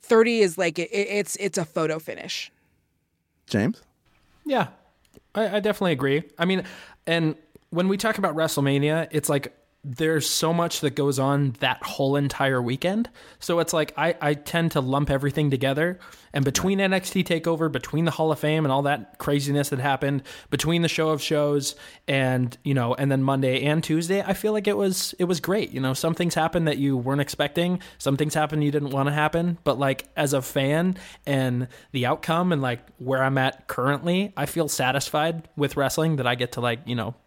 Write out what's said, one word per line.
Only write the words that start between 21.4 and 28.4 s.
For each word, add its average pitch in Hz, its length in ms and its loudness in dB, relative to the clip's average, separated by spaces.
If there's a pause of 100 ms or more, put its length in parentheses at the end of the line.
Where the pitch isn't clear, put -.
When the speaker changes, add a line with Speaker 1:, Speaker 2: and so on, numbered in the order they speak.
Speaker 3:
and, 127 560 0
you 139 100 0
know, 123 200 0
and 139 180 0
then 135 100 2
Monday 135 400 2
and 151 220 2
Tuesday, 170 420 0
I 196 80 0
feel 214 180 -2
like 208 140 -2
it 208 100 0
was, 190 440 -2
it 180 60 2
was 175 120 0
great. 190 320 -2
You - 80 -6
know, 131 160 0
some 165 220 0
things 175 180 0
happened 165 320 0
that 147 120 0
you 139 180 2
weren't 131 240 0
expecting. 170 580 -2 (200)
Some 139 180 0
things 151 180 0
happened 151 300 0